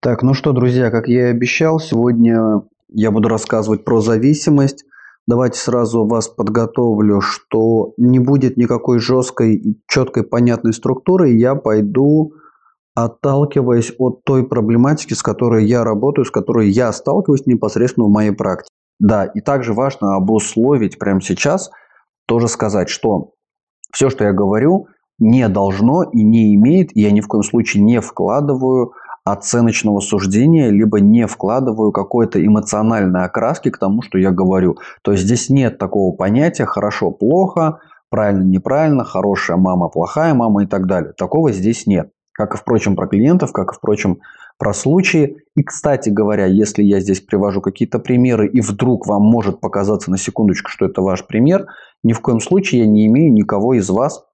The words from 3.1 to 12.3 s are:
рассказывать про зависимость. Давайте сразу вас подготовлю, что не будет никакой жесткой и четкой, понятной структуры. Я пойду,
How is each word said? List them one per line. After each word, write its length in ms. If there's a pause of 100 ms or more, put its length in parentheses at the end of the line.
рассказывать 560
про 180
зависимость. 840 (400)
Давайте 320
сразу 480
вас 220
подготовлю, 960
что 760
не 220
будет 360
никакой 440
жесткой 560
и 320
четкой, 340
понятной 520
структуры. 580
Я 240
пойду, 800 (600)